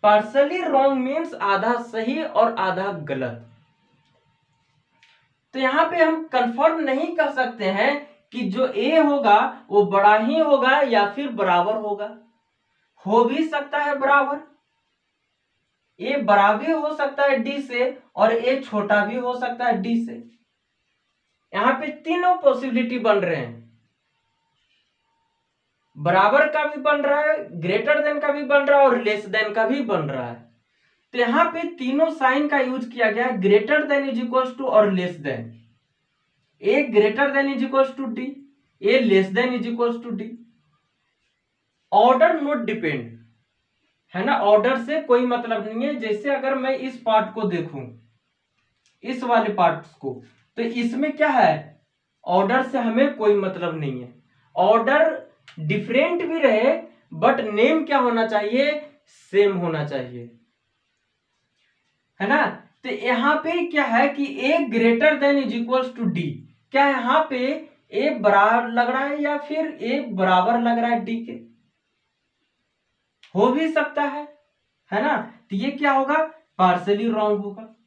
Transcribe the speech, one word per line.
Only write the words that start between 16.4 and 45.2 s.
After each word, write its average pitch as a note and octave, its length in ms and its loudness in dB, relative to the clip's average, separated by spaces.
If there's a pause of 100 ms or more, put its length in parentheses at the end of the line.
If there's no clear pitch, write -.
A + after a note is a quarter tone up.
भी D#4+ 180 -2
हो D4+ 240 -2
सकता C#4 280 -2
है C4+ 140 2
D C#4 240 -4
से B3 340 -2 (200)
और A3 160 4
ए B3 300 0
छोटा G#3 440 0
भी A#3 100 -6
हो B3 200 -4
सकता A#3+ 300 -6
है G#3 160 0
D A#3 160 -2
से। A#3 240 -8 (1300)
यहाँ A3+ 220 0
पे D#4 120 -8 (160)
तीनों F4+ 360 2
possibility B3 640 0
बन G#3 180 2
रहे F3 180 -2
हैं, A#2 340 -12 (2250)
बराबर G3 520 4
का D4+ 160 -2
भी D4 180 -6
बन D4 200 2
रहा C#4+ 180 0
है, D4+ 160 0 (240)
greater A#3 400 0
than D4 220 -2
का C#4+ 100 0
भी C#4+ 120 -4
बन C#4 220 2
रहा C#4 140 4
है C#4 60 8
और A#3+ 180 2
less G#3 240 -2
than G#3+ 260 -2
का A3+ 120 0
भी C#4 160 -2
बन G3+ 200 -2
रहा C3 240 -6
है। A#2 100 -12 (760)
तो B3 40 -4
यहाँ B3 340 4
पे E4 100 -6 (140)
तीनों C#4 360 0
sign C4+ 360 0
का D4 120 0
यूज़ B3+ 300 -4
किया A3+ 200 0
गया A#3+ 160 -2
है, A3+ 120 -4
greater G#3+ 460 4
than C#4 260 0
is A#3 120 -6
equals B3 360 -2
to C4+ 80 -6
और G#3+ 260 4
less F3+ 300 -4
than, A#2 280 -8 (1120)
A B3+ 280 2
greater A#3+ 420 2
than C#4 160 2
is B3+ 140 -4
equals C4+ 340 0
to C4+ 140 -8
D, B3+ 200 -8 (520)
A A#3+ 200 4
less F#3+ 300 4
than B3 220 0
is A#3 120 -6
equals A#3 320 -2
to A#3+ 140 -10
D। G#3+ 180 -8 (1600)
Order B3+ 460 6
not C#4+ 280 -4
depend, C#3+ 380 -4 (1120)
है F#3+ 100 -4
ना, C#4 140 0
order G#3+ 420 4
से D4 220 -4
कोई B3 240 2